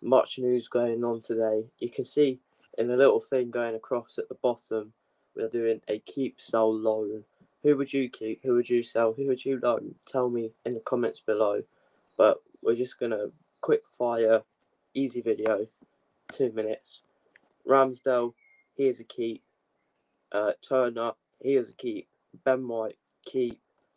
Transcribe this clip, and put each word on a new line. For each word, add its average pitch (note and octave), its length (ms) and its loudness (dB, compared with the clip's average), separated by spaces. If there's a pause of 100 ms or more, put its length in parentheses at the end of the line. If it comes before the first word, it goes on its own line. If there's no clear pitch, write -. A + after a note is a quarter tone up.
much B2 380 2
news B2 300 0
going A#2+ 340 0
on A#2 160 -2
today. A2 460 0 (140)
You A#2+ 100 -6
can B2+ 160 -6
see C3+ 340 0 (380)
in A#2 100 0
the B2 80 0
little B2 240 6
thing B2 320 -4
going A#2 240 -4
across A#2 420 -6
at - 120 -8
the G2 60 -12
bottom, A2+ 580 -4 (420)
we G#2 80 -4
are A2+ 60 -2
doing A2+ 400 -2
a G#2+ 100 -2
keep, - 400 -6
sell, A2 340 0
loan. A2 520 -2 (380)
Who D3 120 6
would C3+ 160 -4
you C3+ 160 0
keep? A2 360 -8
Who C3 100 2
would A#2+ 160 2
you A#2+ 140 2
sell? A2+ 340 0
Who C#3 100 -4
would C3 160 -2
you C3+ 180 -2
loan? A#2+ 340 -2 (120)
Tell B2+ 220 0
me A#2 240 -4 (100)
in B2 120 -4
the A2 40 -6
comments A#2+ 400 -2
below. G#2 440 0 (520)
But - 260 4 (200)
we're A#2 140 2
just B2 220 -6
gonna A2+ 280 -4 (340)
quick A2+ 220 2 (160)
fire, A2+ 460 2 (500)
easy B2+ 260 -2
video, A2 480 0 (640)
two B2 220 0
minutes. G#2+ 480 -6 (680)
Ramsdale, B2+ 680 2 (440)
he C#3 100 2
is B2 140 -2
a - 20 -16
keep. A#2 400 -8 (880)
Uh, G#2 300 0
Turner, A#2 540 0 (260)
he C3+ 160 2
is B2 120 0
a - 40 -20
keep. A2 340 -8 (380)
Ben C3 200 2
White, A2+ 300 -6 (300)
keep. B2 340 -4 (380)